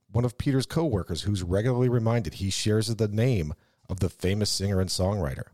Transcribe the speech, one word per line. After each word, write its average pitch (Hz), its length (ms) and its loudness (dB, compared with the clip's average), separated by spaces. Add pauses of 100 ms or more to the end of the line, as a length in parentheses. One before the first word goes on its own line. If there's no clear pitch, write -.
(100)
one 117 140 0
of 120 140 -4
Peter's 135 280 2
coworkers 107 560 -2
who's 101 200 -2
regularly 120 480 2
reminded 117 440 0
he 98 140 -4
shares 107 380 2
the 110 220 0
name 104 440 0 (380)
of 92 100 -6
the 92 80 2
famous 98 420 0
singer 95 300 0
and 92 80 0
songwriter. 90 640 -2